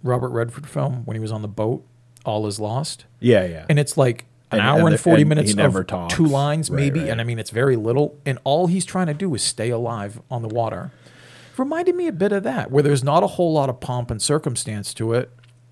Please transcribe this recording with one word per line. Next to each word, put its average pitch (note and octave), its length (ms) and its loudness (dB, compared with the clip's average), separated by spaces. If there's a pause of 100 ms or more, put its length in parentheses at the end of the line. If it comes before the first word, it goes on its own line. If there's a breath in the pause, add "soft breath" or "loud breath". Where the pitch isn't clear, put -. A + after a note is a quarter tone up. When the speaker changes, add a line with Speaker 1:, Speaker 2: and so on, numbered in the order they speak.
Speaker 1:
Robert B2 260 0
Redford A#2 380 -6
film C3 380 -4
when A2 100 -8
he A2 60 -8
was A2 100 -6
on G#2+ 100 -6
the G#2 60 -8
boat, G#2+ 380 -4 (400)
All G#2+ 220 -2
Is G2+ 120 -6
Lost? A#2 460 -6 (160)
Speaker 2:
Yeah, A#2+ 240 6
yeah. E3 240 -8
Speaker 1:
And D3 100 6
it's C#3 160 -2
like B2+ 300 2 (260)
an A2 80 2
Speaker 2:
And, A2 80 4
Speaker 1:
hour D3+ 120 4
Speaker 2:
and E3 80 6
Speaker 1:
and D#3 80 6
Speaker 2:
the, - 20 0
Speaker 1:
forty D#3 240 6
Speaker 2:
and D3+ 80 6
Speaker 1:
minutes D3 220 2
Speaker 2:
he G2+ 40 2
never F#2+ 260 4
Speaker 1:
of - 60 -6
Speaker 2:
talks. F2 260 -4
Speaker 1:
two E3 120 4
lines, C#3+ 440 0
Speaker 2:
Right, C#3 120 -2
Speaker 1:
maybe. C#3+ 180 0
Speaker 2:
right. D3+ 120 -2
Speaker 1:
And A#2 100 -2
I - 20 -2
mean, A#2 160 -4
it's A2 100 -8
very B2 280 2
little. B2+ 480 0
And C3+ 180 -2
all D#3+ 240 2
he's F3+ 160 0
trying F#3 240 -2
to D3+ 60 -2
do E3 220 -4
is G2+ 60 -4
stay - 280 -4
alive A#2 500 -6 (100)
on A#2+ 120 -6
the A2 80 -6
water. A2 420 -4 (680 loud breath)
Reminded D#4+ 380 0
me F4 120 -2
a C4+ 60 -4
bit F#3+ 180 0
of G3 120 -2
that, A3+ 280 -4
where C#3+ 100 4
there's C#3 220 2
not D3 180 4
a F#3+ 60 2
whole F3 240 0
lot C#3+ 160 2
of B2 140 -6
pomp B2 280 -6
and A2 120 -6
circumstance A#2+ 720 -4
to A2+ 180 -4
it. B2 180 0 (420)